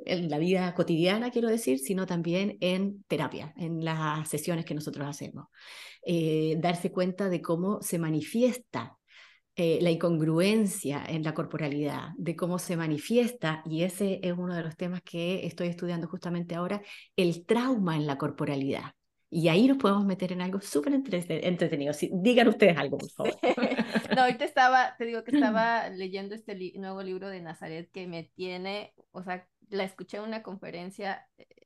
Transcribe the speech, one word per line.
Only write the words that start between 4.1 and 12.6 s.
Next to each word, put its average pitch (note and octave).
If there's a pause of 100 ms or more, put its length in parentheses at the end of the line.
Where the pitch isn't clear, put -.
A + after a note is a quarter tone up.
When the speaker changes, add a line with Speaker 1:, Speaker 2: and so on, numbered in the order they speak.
Speaker 1:
sesiones D#3+
que D#3+
nosotros C#3+
hacemos. C#3+ (580)
Eh, D#3+
darse F3
cuenta F#3
de F3
cómo F#3
se -
manifiesta, D#3+ (600)
eh, E3
la F3
incongruencia E3+
en D#3+
la D#3
corporalidad, D3
de E3+
cómo F3+
se F3